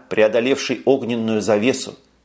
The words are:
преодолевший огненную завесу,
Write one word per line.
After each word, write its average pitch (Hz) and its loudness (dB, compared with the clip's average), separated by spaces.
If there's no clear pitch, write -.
преодолевший 120 0
огненную 113 0
завесу, 104 0